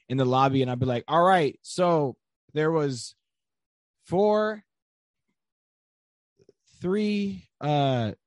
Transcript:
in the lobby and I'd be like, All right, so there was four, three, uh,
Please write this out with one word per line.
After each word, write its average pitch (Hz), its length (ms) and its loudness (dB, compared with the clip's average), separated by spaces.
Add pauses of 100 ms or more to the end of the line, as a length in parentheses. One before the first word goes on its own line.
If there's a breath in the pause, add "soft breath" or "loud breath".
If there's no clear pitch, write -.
in 123 80 -4
the 135 80 0
lobby 135 380 2
and 127 80 -2
I'd 123 80 -4
be 127 80 -4
like, 123 220 -2
All 156 140 2
right, 175 400 4
so 160 540 0 (360)
there 156 180 -2
was 143 440 -4 (920)
four, 214 580 0 (2250)
three, 202 680 -2 (120)
uh, 139 520 0 (140)